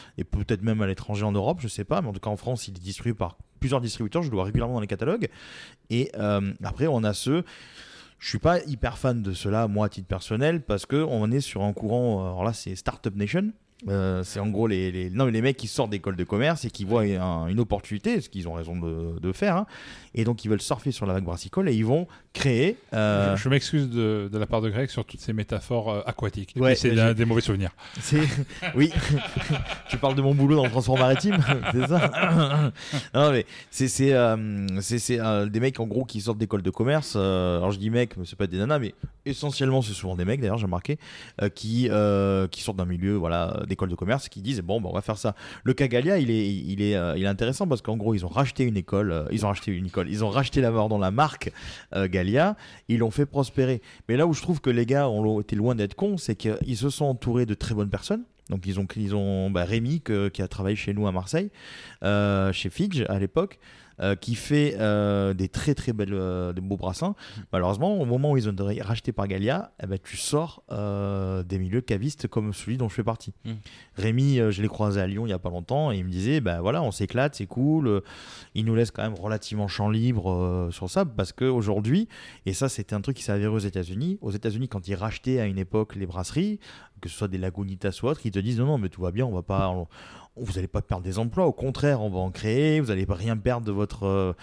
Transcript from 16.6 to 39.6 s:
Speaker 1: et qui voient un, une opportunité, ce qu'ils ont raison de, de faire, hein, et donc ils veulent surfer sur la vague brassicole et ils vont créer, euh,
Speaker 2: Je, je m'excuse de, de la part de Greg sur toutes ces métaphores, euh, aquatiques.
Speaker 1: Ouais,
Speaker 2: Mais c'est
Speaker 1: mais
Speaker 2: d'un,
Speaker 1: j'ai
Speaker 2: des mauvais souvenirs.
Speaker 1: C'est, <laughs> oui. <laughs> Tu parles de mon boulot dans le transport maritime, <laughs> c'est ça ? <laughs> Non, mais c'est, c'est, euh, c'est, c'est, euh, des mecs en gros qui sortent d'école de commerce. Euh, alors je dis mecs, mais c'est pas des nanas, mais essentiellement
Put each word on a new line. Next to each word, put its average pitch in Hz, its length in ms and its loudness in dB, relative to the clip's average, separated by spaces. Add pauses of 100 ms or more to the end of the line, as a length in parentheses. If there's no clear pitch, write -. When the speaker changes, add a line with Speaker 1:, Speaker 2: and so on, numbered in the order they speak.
Speaker 1:
et 117 60 -4
qui - 160 -8
voient 113 160 4
un, 90 460 0
une 101 120 2
opportunité, 113 640 -2
ce - 80 -10
qu'ils 87 180 -8
ont 85 60 -6
raison 82 260 -6
de, 82 400 -4
de 92 140 -2
faire, 196 240 0
hein, 214 80 -2 (500)
et 113 80 2
donc 110 220 0
ils - 20 -4
veulent 104 140 2
surfer 131 320 -2
sur - 120 -6
la 95 60 2
vague 92 140 0
brassicole 90 420 -2
et 131 80 4
ils 110 100 4
vont 156 220 2 (240)
créer, 139 460 2 (160)
euh, 101 420 4
Speaker 2:
Je, 101 80 0
je 131 60 0
m'excuse 139 400 2
de, 107 420 0
de 107 60 -2
la 107 100 0
part 110 140 0
de 110 80 0
Greg 123 200 -2
sur 110 140 -4
toutes - 160 -16
ces 113 140 -4
métaphores, 110 580 -2
euh, 104 140 -2
aquatiques. 104 500 -6
Speaker 1:
Ouais, 131 140 4
Speaker 2:
Mais 127 60 6
c'est 123 160 4
Speaker 1:
mais 117 40 6
Speaker 2:
d'un, 113 140 8
Speaker 1:
j'ai 117 60 6
Speaker 2:
des 113 100 4
mauvais 117 160 4
souvenirs. 98 300 0 (280)
Speaker 1:
C'est, 147 220 2 (260)
<laughs> - 280 -6
oui. 151 220 6
<laughs> - 920 0
Tu 127 80 -2
parles 135 180 2
de 139 60 2
mon 139 120 6
boulot 143 220 6
dans 143 80 6
le 120 80 2
transport 127 260 2
maritime, 135 400 4 (200)
<laughs> 123 160 -2
c'est 131 140 2
ça ? 156 840 4 (220)
<laughs> - 200 -4
Non, 143 180 6
mais 120 140 2 (240)
c'est, 131 180 0
c'est, 135 260 4
euh, 110 520 2 (160)
c'est, 120 180 0
c'est, 120 200 0
euh, 107 280 2
des 107 120 0
mecs 127 200 0
en 113 80 -2
gros 120 180 0
qui 110 160 -6
sortent 107 180 -2
d'école 104 220 0
de 90 100 0
commerce. 139 440 0
Euh, 92 420 2
alors 92 140 2
je 98 80 -4
dis 107 100 -2
mecs, 117 280 0
mais 90 80 -6
c'est - 120 -14
pas 101 100 0
des 90 100 -4
nanas, 139 220 2
mais 104 160 -6 (300)
essentiellement 135 560 0